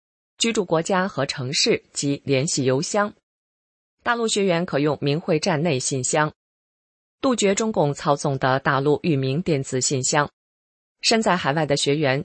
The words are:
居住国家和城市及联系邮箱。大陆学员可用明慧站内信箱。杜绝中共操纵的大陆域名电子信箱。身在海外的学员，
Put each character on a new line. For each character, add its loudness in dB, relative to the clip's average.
居 0
住 2
国 0
家 0
和 -2
城 -6
市 0
及 -2
联 0
系 -2
邮 2
箱。 -2
大 0
陆 0
学 0
员 2
可 -2
用 0
明 0
慧 0
站 -2
内 0
信 -4
箱。 0
杜 2
绝 2
中 0
共 2
操 0
纵 -2
的 0
大 0
陆 2
域 2
名 -2
电 0
子 -4
信 -2
箱。 2
身 2
在 2
海 0
外 0
的 0
学 0
员， 0